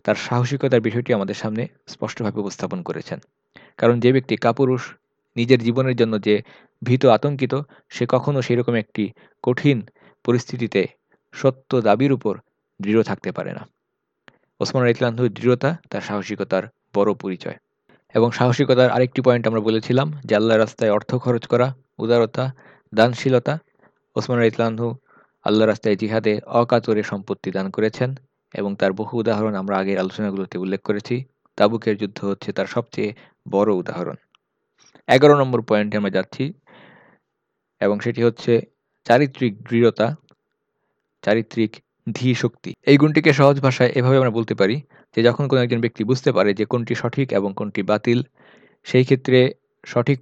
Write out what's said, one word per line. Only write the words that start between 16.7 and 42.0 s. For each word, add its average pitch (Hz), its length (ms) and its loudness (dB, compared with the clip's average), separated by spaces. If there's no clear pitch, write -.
বড় 101 200 2
পরিচয়। 90 420 -10
এবং 117 160 2
সাহসিকতার 127 600 2
আরেকটি 127 320 0
পয়েন্ট 120 260 2
আমরা 113 120 -2
বলেছিলাম 120 520 0
যে 127 120 0
আল্লাহর 110 240 4
রাস্তায় 107 320 0
অর্থ 107 220 -2
খরচ 123 320 -2
করা, 127 280 0
উদারতা, 120 560 0
দানশীলতা। 123 640 2
ওসমান 120 220 -2
রাদিয়াল্লাহু 113 440 0
আনহু 120 140 -4
আল্লাহর 107 240 4
রাস্তায় 104 280 0
জিহাদে 107 500 -2
অকাতরে 117 560 0
সম্পত্তি 98 480 -8
দান 95 200 -4
করেছেন 113 440 -2
এবং 98 200 -6
তার 98 180 0
বহু 110 260 -8
উদাহরণ 110 360 -2
আমরা 98 240 -4
আগের 95 200 -2
আলোচনাগুলোতে 95 600 -6
উল্লেখ 95 240 -6
করেছি। 120 420 -6
তাবুকের 107 400 0
যুদ্ধ 101 280 -10
হচ্ছে 98 280 -6
তার 98 140 -4
সবচেয়ে 107 480 -6
বড় 104 240 2
উদাহরণ। 87 420 -6
এগারো 147 300 8
নম্বর 127 240 0
পয়েন্টে 104 340 0
আমরা 101 140 -2
যাচ্ছি, 98 420 -4
এবং 104 200 -2
সেটি 117 220 -4
হচ্ছে 117 380 2
চারিত্রিক 123 580 2
দৃঢ়তা, 117 540 2
চারিত্রিক 110 540 -2